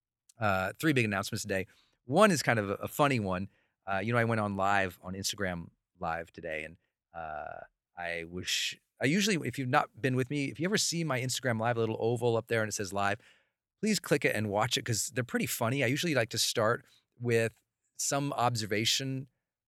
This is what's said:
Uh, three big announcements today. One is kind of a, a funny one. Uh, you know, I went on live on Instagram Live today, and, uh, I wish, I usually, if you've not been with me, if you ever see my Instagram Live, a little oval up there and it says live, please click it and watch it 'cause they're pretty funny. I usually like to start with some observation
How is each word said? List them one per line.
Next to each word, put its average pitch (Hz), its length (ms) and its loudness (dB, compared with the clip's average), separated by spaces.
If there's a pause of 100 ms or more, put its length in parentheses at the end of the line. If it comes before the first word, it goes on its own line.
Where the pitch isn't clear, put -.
(380)
Uh, 101 400 2
three 156 140 2
big 123 140 4
announcements 101 360 -2
today. 95 240 -2 (380)
One 190 260 6
is 151 120 2
kind 117 160 2
of 101 100 -2
a, 101 60 -2
a 104 140 -6
funny 139 300 2
one. 95 300 -2 (380)
Uh, 95 180 -2
you 113 80 -2
know, 120 60 2
I 117 60 4
went 113 180 0
on 101 140 -2
live 98 460 2
on 92 120 -8
Instagram 95 540 -4 (300)
Live 85 340 -6
today, 78 320 -6
and, 80 120 -14 (400)
uh, 78 440 -10 (360)
I 85 320 -6
wish, - 500 -4 (220)
I 120 60 2
usually, 190 300 4 (100)
if 120 120 -4
you've 131 100 -2
not 147 220 2 (100)
been 127 160 0
with 127 140 -2
me, 147 140 -2
if 127 160 -6
you 160 40 0
ever 190 140 0
see 170 240 0
my 131 180 0
Instagram 120 400 0
Live, 117 160 2
a 117 40 0
little 110 180 0
oval 117 380 2
up 110 100 -2
there 113 160 2
and 107 60 -2
it 101 40 -6
says 95 200 -6
live, 101 260 0 (600)
please 202 180 2
click - 260 0
it 127 100 4
and 107 140 -2
watch 107 300 0
it 120 60 -6
'cause 113 280 -2
they're 123 120 -2
pretty 233 220 -2
funny. 131 360 0
I 117 60 2
usually 147 260 0
like 117 160 2
to 113 80 -4
start - 460 2 (360)
with 113 320 2 (440)
some 143 360 -2
observation 117 920 0 (420)